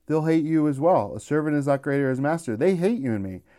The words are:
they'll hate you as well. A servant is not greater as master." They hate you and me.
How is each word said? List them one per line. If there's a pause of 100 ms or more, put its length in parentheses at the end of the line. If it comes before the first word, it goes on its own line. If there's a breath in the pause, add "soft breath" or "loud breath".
they'll
hate
you
as
well.
A
servant
is
not
greater
as
master."
They
hate
you
and
me. (160 soft breath)